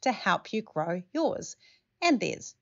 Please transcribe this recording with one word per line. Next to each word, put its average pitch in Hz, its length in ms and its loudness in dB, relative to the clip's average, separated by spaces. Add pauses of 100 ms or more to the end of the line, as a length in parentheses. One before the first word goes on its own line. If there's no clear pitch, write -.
to 262 80 2
help - 420 0
you 220 100 -2
grow 170 400 -4 (120)
yours - 400 -2 (480)
and 339 160 6
theirs - 440 -4